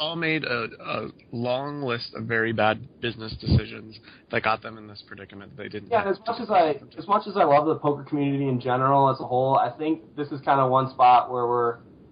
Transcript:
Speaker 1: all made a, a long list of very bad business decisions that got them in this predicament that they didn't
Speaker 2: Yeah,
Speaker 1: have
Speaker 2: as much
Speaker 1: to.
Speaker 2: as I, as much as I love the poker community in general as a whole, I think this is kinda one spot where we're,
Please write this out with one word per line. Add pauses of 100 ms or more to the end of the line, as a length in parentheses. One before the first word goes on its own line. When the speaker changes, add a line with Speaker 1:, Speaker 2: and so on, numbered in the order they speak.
Speaker 1:
all
made
a, (120)
a (240)
long
list
of
very
bad (220)
business
decisions (320)
that
got
them
in
this
predicament
that
they
didn't
Speaker 2:
Yeah,
Speaker 1:
have
Speaker 2:
as
much
Speaker 1:
to.
Speaker 2:
as
I, (160)
as
much
as
I
love
the
poker
community
in
general
as
a
whole,
I
think
this
is
kinda
one
spot
where
we're, (360)